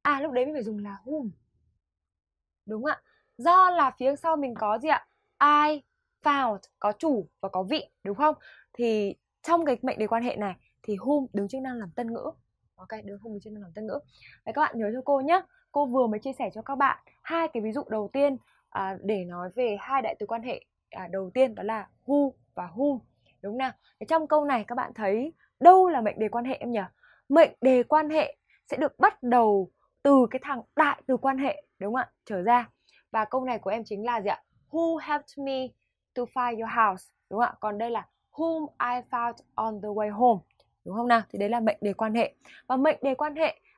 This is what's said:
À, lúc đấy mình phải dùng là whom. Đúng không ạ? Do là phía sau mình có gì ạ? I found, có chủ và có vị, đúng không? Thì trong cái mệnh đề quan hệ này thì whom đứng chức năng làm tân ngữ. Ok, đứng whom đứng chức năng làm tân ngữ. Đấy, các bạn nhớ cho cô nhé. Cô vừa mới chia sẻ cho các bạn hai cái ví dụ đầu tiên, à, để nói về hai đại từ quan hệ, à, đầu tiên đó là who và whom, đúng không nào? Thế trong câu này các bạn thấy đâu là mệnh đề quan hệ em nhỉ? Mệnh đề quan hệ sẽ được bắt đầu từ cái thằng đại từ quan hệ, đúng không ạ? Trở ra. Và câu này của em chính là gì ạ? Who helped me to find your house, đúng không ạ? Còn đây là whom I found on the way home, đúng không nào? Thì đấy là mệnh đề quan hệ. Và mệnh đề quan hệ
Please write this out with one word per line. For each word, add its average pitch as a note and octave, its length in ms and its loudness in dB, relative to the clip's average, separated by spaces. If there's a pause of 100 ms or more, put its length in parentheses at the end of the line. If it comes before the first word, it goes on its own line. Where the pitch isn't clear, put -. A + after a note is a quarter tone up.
À, C#4+ 200 0
lúc D4+ 100 -4
đấy B3+ 140 0
mình D4+ 100 -6
phải C4 80 -4
dùng G#3 200 -8
là G3+ 220 -10
whom. C#4 240 -6 (1400)
Đúng G#3+ 180 -8
không D4+ 80 -2
ạ? - 100 -6 (360)
Do F4+ 320 6
là D#4 220 2
phía C4 240 0
sau D#4+ 220 -2
mình C4 180 -4
có G#3+ 240 -2
gì D4 100 -4
ạ? - 180 0 (320)
I D4 420 4 (420)
found, C4+ 360 0 (200)
có G#3 120 0
chủ G#3+ 360 -2 (140)
và F#3+ 80 -6
có F#3 140 -4
vị, A#3+ 260 -4 (140)
đúng G3 120 -6
không? D4+ 200 2 (380)
Thì G#3+ 420 -2 (260)
trong E4+ 240 2
cái C4 160 0
mệnh - 180 -4
đề G#3+ 80 -2
quan A3+ 160 -2
hệ B3 120 -4
này G3 200 -6 (280)
thì G3+ 140 -4
whom C4+ 360 0
đứng G3+ 140 -4
chức C4 140 -8
năng C4 160 -8
làm G3 140 -12
tân A#3 220 -6
ngữ. B3+ 180 -8 (440)
Ok, F#3 140 -20 (140)
đứng G3+ 140 -14
whom A3 140 -14
đứng G3+ 100 -10
chức G#3+ 120 -18
năng G#3 100 -16
làm E3+ 100 -20
tân G#3+ 140 -12
ngữ. G#3+ 120 -6 (460)
Đấy, A3+ 80 -8
các C#4+ 80 0
bạn C4 180 -2
nhớ G#3+ 140 -2
cho B3+ 120 -8
cô C#4 160 2
nhé. E4 200 2 (300)
Cô C#4+ 140 0
vừa B3 220 2
mới G#3+ 120 -2
chia C4+ 140 -8
sẻ A#3 200 -6
cho G#3+ 80 -14
các C4+ 140 -8
bạn C4 220 0 (240)
hai E4 260 -2
cái A#3 160 -6
ví A3 80 -4
dụ C4+ 160 -4
đầu G#3+ 260 -4
tiên, C#4 240 2 (320)
à, F#3+ 320 -6
để G3 240 -2
nói F3 300 -10
về A#3 240 -2
hai C4+ 220 -2
đại A3 180 -4
từ G#3+ 60 -8
quan A3+ 180 -8
hệ, B3 220 -8 (240)
à, F#3 180 -12
đầu F#3 260 -8
tiên B3+ 220 2
đó F#3+ 80 -12
là G#3+ 260 -6 (160)
who C#4+ 260 2 (220)
và F3+ 220 -10
whom, C4+ 240 -2 (420)
đúng G3 100 -8
không A3+ 60 -8
nào? C4 140 -4 (280)
Thế - 100 -14
trong D#4+ 180 0
câu D4+ 180 4
này B3+ 180 -2
các A#3+ 120 -10
bạn - 180 -6
thấy A3 400 -2 (260)
đâu F#4 300 10
là C#4+ 120 0
mệnh G#3 180 -4
đề G#3+ 100 -2
quan A#3+ 160 -6
hệ C4 100 -4
em - 160 -8
nhỉ? A3 100 -4 (480)
Mệnh D#4 220 8 (100)
đề B3+ 220 4
quan D4+ 260 2
hệ D#4 280 -2 (300)
sẽ D4 100 -6
được C#4 220 -2
bắt - 240 2
đầu A3 460 4 (340)
từ C4+ 280 6
cái C4 120 -6
thằng C#4 180 -8 (140)
đại D4 320 2
từ C4 100 2
quan C4 200 -2
hệ, C4+ 260 -4 (160)
đúng G#3 140 -6
không B3+ 80 -2
ạ? - 100 -8 (140)
Trở G3 160 -6
ra. A#3 280 2 (420)
Và A3 140 -2
câu B3+ 200 -4
này A#3+ 140 -6
của - 100 -8
em A3+ 160 -4
chính G#3 200 -8
là A#3+ 160 -2
gì G3 80 -4
ạ? - 140 -4 (260)
Who E4 280 -2
helped D4 400 -6
me C4+ 300 -6 (460)
to B3 100 -4
find A#3+ 360 -4
your A3+ 160 -8
house, G#3 340 2 (200)
đúng G3+ 100 -4
không A#3+ 100 2
ạ? - 100 -14
Còn G#3 180 -6
đây A#3 140 -4
là G#3+ 160 -6 (240)
whom D#4+ 360 -4
I B3 340 -4 (100)
found A#3 220 -4 (220)
on G#3+ 260 -4
the G#3 60 -8
way G#3 240 -2
home, G#3+ 300 6 (440)
đúng F#3 100 -8
không A#3 120 -2
nào? A#3 220 6
Thì - 100 -10
đấy G#3 100 0
là A#3 100 0
mệnh A3 220 0
đề G3+ 120 -2
quan A3 220 -2
hệ. A#3 200 0 (320)
Và B3+ 80 0
mệnh C#4+ 260 4
đề C4+ 140 0
quan D4+ 200 -4
hệ D#4+ 240 -2 (180)